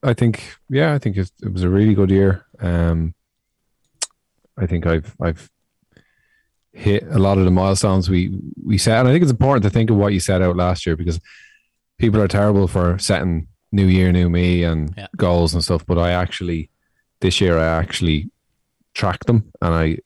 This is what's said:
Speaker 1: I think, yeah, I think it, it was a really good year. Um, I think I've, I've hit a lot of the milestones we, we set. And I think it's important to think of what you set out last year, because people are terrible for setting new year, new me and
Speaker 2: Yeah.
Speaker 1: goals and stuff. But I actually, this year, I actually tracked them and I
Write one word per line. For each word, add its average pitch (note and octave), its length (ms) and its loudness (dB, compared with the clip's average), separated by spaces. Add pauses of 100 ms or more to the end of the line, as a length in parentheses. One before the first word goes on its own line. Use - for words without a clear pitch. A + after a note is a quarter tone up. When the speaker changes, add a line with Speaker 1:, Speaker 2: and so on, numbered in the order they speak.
Speaker 1:
I B2 100 2
think, - 420 -2 (120)
yeah, D3 260 0
I C#3+ 40 -2
think G2+ 180 -4
it, F#2 140 -4 (120)
it G2 100 -6
was F#2 120 -4
a F2+ 40 2
really G2+ 260 4
good G2 160 2
year. F#2+ 340 2 (160)
Um, E2+ 540 -2 (1400)
I F#2 100 -4
think E2+ 200 -4
I've, E2 340 -2
I've E2 300 -6 (1200)
hit G2+ 380 -2
a - 80 0
lot G2 200 4
of F#2+ 60 4
the F2+ 60 4
milestones F#2+ 580 2
we, F#2 220 0 (340)
we G2+ 140 0
set. A2+ 220 2
And B2+ 80 4
I B2+ 40 4
think E3+ 100 4
it's D3+ 100 2
important C3 320 2
to G#2 60 2
think A2+ 200 0
of A2 60 4
what G2+ 160 2
you F#2+ 80 0
set F#2 200 0
out F2+ 160 0
last F2+ 300 -2
year, E2 100 -2
because E2 240 -4 (800)
people A2 220 2
are G2 80 2
terrible G2+ 400 2
for F2 300 0
setting F2 500 -2 (240)
new G2 140 2
year, F#2 260 4
new F2+ 180 2
me F2 320 0
and D#2+ 340 -4
Speaker 2:
Yeah. G2 200 -16
Speaker 1:
goals E2+ 360 2
and E2 120 -2
stuff. E2+ 200 -2
But F2 140 -2
I F2 140 0
actually, F2 580 -6 (500)
this F#2+ 200 0
year, F2 180 2
I D#2+ 80 0
actually D#2+ 640 -2 (640)
tracked F#2 320 -4
them A2 340 0
and E2+ 140 0
I D#2+ 320 -2